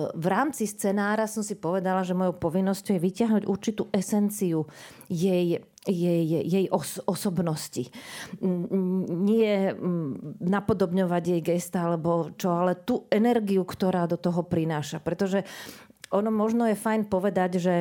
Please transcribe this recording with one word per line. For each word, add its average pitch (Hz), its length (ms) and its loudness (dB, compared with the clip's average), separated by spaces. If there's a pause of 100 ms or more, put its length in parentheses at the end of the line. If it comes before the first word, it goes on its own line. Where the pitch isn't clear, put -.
(140)
v 165 140 -2
rámci 220 400 0
scenára 208 580 0
som 214 160 -6
si 208 140 -6
povedala, 185 480 0
že 180 140 -2
mojou 185 200 2
povinnosťou 190 600 0
je 160 80 0
vyťahnuť 208 420 2
určitú 202 420 -2
esenciu 190 800 0 (400)
jej, 180 540 2 (260)
jej, 175 360 2 (200)
jej 185 260 2
os-, - 360 -4
osobnosti. 165 840 -2 (520)
N-, 180 280 0
n-, 185 360 2 (200)
nie, 208 480 4
mm, 156 720 -4
napodobňovať 185 800 2
jej 175 180 0
gesta 170 480 0
alebo 170 480 0
čo, 180 160 0
ale 180 240 2
tú - 320 -4
energiu, 214 540 2
ktorá 180 420 0
do 170 140 0
toho 170 260 0
prináša. 160 540 -2
Pretože 190 480 -2 (680)
ono 208 160 2
možno 220 400 2
je 208 80 2
fajn 220 320 -2
povedať, 185 480 2
že 180 240 2